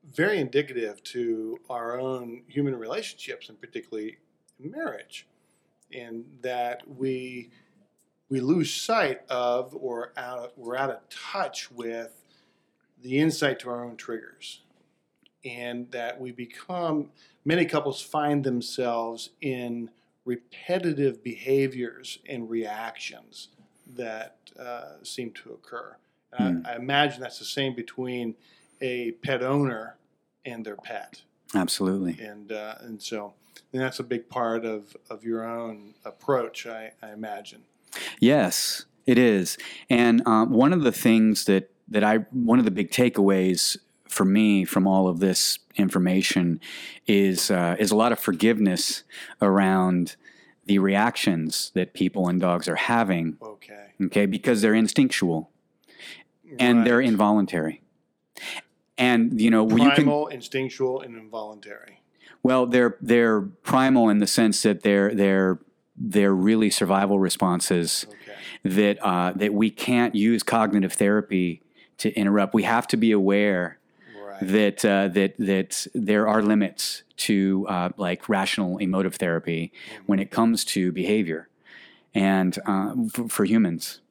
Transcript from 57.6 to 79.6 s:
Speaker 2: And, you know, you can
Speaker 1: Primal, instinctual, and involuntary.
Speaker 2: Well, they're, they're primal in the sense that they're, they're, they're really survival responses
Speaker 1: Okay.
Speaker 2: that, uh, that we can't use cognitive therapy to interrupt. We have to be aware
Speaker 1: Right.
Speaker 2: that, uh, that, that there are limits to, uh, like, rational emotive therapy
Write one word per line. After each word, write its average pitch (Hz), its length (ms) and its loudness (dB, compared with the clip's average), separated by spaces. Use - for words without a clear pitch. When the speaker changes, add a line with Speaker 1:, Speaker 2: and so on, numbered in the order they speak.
Speaker 2:
And, 120 440 2
you 113 100 6
know, 110 180 6
you 113 80 4
can 123 140 8
Speaker 1:
Primal, 147 240 2
instinctual, 131 720 -4
and 117 160 -16
involuntary. 107 840 -14
Speaker 2:
Well, 127 240 4
they're, 120 340 4
they're 117 400 4
primal 127 680 4
in 104 100 6
the 101 80 4
sense 110 360 2
that 104 200 2
they're, 101 320 4
they're, 95 440 4
they're 98 380 2
really 104 360 4
survival 98 480 2
responses 90 920 0
Speaker 1:
Okay. - 280 -20
Speaker 2:
that, 101 400 2
uh, 90 320 2
that 104 180 0
we 104 160 4
can't 120 440 0
use 110 280 2
cognitive 104 500 2
therapy 98 680 0
to 110 160 -2
interrupt. 101 400 2
We 104 100 4
have 113 240 0
to 123 80 2
be 113 160 4
aware 98 680 2
Speaker 1:
Right. 98 240 -8
Speaker 2:
that, 101 360 2
uh, 98 240 4
that, 95 300 2
that 95 560 -2
there 107 340 2
are 107 140 2
limits 104 600 0
to, 98 500 0
uh, 92 280 -2
like, 90 320 -6
rational 95 500 -2
emotive 95 380 0
therapy 85 560 -2